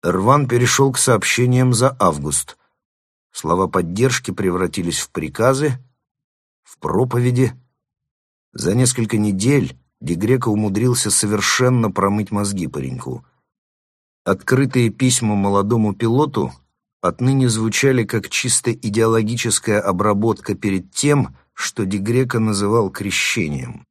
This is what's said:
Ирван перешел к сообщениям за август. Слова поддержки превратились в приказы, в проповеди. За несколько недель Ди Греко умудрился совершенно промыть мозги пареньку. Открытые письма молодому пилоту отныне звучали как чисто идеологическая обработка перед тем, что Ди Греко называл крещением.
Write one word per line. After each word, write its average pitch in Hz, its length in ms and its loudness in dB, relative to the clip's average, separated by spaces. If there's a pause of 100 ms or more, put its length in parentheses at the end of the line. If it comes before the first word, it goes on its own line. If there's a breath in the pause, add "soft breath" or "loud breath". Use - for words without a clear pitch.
Ирван 107 420 2
перешел 123 460 2
к 127 60 -4
сообщениям 123 760 2
за 127 240 2
август. 73 580 -2 (760)
Слова 90 340 0
поддержки 95 640 -2
превратились 90 720 -2
в - 100 -10
приказы, 127 720 -2 (840)
в - 160 -20
проповеди. 123 760 0 (1000)
За 92 240 -2
несколько 120 400 0
недель 107 600 2 (240)
Ди - 140 -4
Греко 117 340 0
умудрился 107 640 0
совершенно 110 800 2
промыть 98 400 0
мозги 101 380 -4
пареньку. 65 580 -10 (960)
Открытые 123 680 0
письма 117 440 0
молодому 101 580 2
пилоту 113 600 0 (480)
отныне 127 480 2
звучали 113 560 0
как 101 240 -6
чисто - 440 -2
идеологическая 113 1080 0
обработка 104 720 0
перед 95 380 -4
тем, 143 440 0 (160 soft breath)
что - 320 -6
Ди 98 140 -2
Греко 120 400 0
называл 104 520 2
крещением. 78 1000 -4